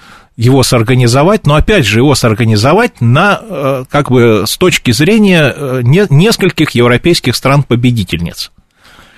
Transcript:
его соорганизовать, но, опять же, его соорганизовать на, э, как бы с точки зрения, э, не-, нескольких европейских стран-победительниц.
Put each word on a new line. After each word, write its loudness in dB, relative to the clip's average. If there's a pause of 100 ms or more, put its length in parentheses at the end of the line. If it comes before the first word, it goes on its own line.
(360)
его 2
соорганизовать, 0
но, 2
опять 0
же, 0
его 2
соорганизовать 0
на, 0
э, -6
как -2
бы 2
с -6
точки 0
зрения, 2
э, -6
не-, 2
нескольких 0
европейских 0
стран-победительниц. -2 (640)